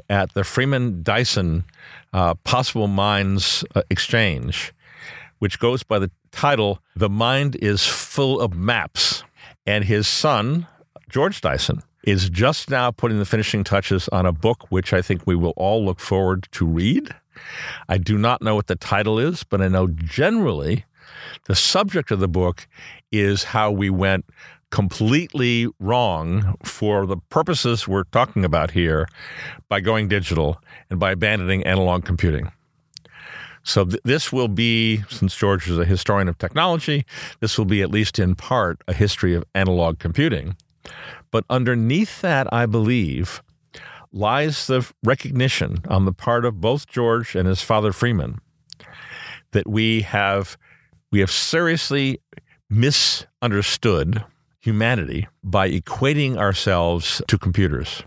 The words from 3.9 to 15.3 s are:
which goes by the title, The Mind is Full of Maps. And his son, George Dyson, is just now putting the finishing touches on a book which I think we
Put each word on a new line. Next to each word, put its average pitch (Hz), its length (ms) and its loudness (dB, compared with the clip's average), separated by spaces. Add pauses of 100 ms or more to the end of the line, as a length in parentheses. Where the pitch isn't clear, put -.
which 101 220 -2
goes 120 240 0
by 107 160 0
the 95 120 -2 (200)
title, 110 500 0 (140)
The 101 140 2
Mind 123 480 0
is 101 280 0
Full - 560 0
of 92 140 -2
Maps. 95 680 -2 (420)
And 104 200 0
his 104 220 2
son, 147 580 0 (440)
George 170 320 -2
Dyson, 71 400 -2 (220)
is 95 260 2
just 110 400 0
now 127 220 0
putting 110 280 0
the 104 60 0
finishing 104 380 0
touches 98 460 0
on 92 160 2
a 90 60 4
book 110 400 0
which 92 220 0
I 92 80 4
think 90 260 -2
we 90 80 4